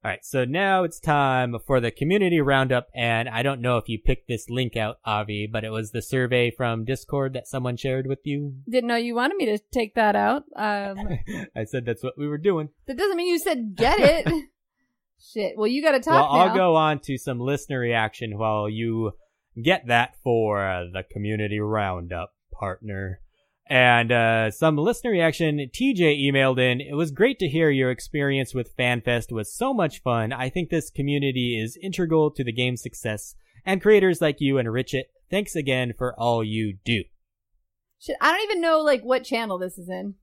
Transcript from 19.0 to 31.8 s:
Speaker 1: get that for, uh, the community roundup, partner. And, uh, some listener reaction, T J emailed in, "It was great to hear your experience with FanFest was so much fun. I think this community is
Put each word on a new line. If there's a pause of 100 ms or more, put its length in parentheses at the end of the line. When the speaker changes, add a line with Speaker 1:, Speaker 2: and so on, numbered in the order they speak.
Speaker 1:
get
that
for,
uh,
the
community
roundup, (180)
partner. (500)
And,
uh,
some
listener
reaction,
T
J
emailed
in,
"It
was
great
to
hear
your
experience
with
FanFest
was
so
much
fun.
I
think
this
community
is